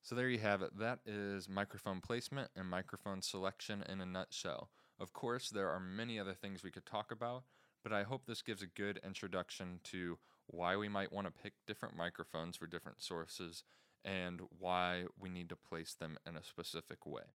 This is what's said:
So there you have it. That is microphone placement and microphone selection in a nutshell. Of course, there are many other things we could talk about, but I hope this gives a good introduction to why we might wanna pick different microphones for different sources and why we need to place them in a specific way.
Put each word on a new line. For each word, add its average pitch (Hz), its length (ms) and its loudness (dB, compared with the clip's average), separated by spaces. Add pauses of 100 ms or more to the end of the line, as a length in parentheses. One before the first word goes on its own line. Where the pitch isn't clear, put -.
So - 140 -2
there 127 140 6
you 120 100 6
have 101 220 8
it. 92 160 -2
That 113 280 2
is 101 420 0
microphone 98 540 0
placement 123 540 -2
and 92 140 -2
microphone 95 520 -2
selection 98 640 0
in 95 180 -2
a 92 40 -2
nutshell. 92 640 -2 (300)
Of 90 140 -6
course, 120 360 0
there 98 200 4
are 85 100 2
many 107 400 -2
other 98 140 0
things 98 300 -6
we 92 80 -4
could - 140 -12
talk 110 260 -2
about, 120 320 -2 (380)
but 104 120 0
I 101 100 6
hope 123 220 -2
this 117 160 -4
gives 101 200 -2
a 95 60 -6
good 101 380 0
introduction 92 800 -2
to 87 340 -2 (280)
why 87 280 4
we 104 140 2
might 101 240 0
wanna 95 180 0
pick - 220 -10 (120)
different - 300 -4
microphones 85 600 0
for 87 100 -6
different - 340 -6
sources 85 600 -4 (400)
and 90 380 0 (180)
why 90 460 6 (120)
we 95 120 -6
need 90 200 -4
to - 60 -4
place - 380 -6
them 78 240 -6 (100)
in 82 80 -6
a 78 80 -6
specific - 640 -6
way. 65 180 -4 (160)